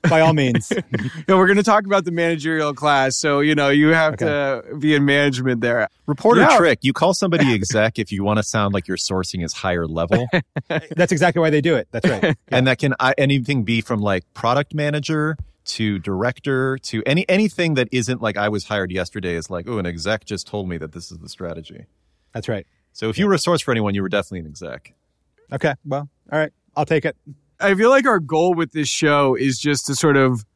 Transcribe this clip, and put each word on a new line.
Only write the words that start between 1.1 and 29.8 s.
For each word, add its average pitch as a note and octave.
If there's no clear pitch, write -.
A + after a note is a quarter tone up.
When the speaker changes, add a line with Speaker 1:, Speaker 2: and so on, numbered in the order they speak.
Speaker 2:
Yeah, G3
we're F#3
gonna G3+
talk G#3
about G3
the F3
managerial D#3+
class, C3+
so, C#3+
you D3+
know, C#3+
you D3
have D#3+
Speaker 1:
Okay. -
Speaker 2:
to D3+
be D3+
in C#3+
management C3+
there. A#2+
Speaker 3:
Reporter G#3
Speaker 2:
Yeah. D4+
Speaker 3:
trick. E3
You C3
call F3+
somebody D#3
exec G#2+
if G2+
you G2
wanna G#2
sound G2+
like F#2+
your F#2
sourcing F#2
is D#2+
higher F2
level. E2
Speaker 2:
<laughs> -
Speaker 1:
That's E3+
exactly E3+
why D#3+
they D3+
do D3+
it. A2
That's A#2
right. C#3
Speaker 3:
<laughs> -
And B2+
that B2+
can, C3+
I, C3
anything C#3
be A2+
from, A2+
like, G2+
product B2+
manager D3+
to G#2
director C3
to A2
any, D#3+
anything F#3
that B2+
isn't B2+
like, G#2+
"I G#2
was G#2
hired F#2+
yesterday," F2+
is E2
like, F2
"Oh, A#2
an F#2
exec F2
just -
told G2
me E2+
that D#2+
this F2
is F2
the E2
strategy." E2
Speaker 1:
That's A2
right. G2+
Speaker 3:
So A2
if A2
you G3+
were G3
a D#3
source F3
for C3+
anyone, G#2+
you G2+
were F#2+
definitely G2
an D#2+
exec. D2
Speaker 1:
Okay, C#3
well, C#3+
all D3+
right. D#3
I'll D3
take D#3
it. D#3+
Speaker 2:
I G3
feel A3
like C4+
our A3
goal D#3+
with E3
this D3+
show C#3+
is C3
just D3